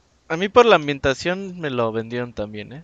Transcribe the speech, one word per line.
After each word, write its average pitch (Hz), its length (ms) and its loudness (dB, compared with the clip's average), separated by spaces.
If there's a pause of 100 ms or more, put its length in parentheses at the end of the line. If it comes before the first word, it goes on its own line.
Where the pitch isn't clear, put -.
(260)
A 165 100 -6
mí 190 120 -2
por 240 180 6
la 214 80 8
ambientación 170 840 -2
me 151 100 -4
lo 117 220 -2
vendieron 117 400 -6
también, 107 400 -10
¿eh? 147 120 -18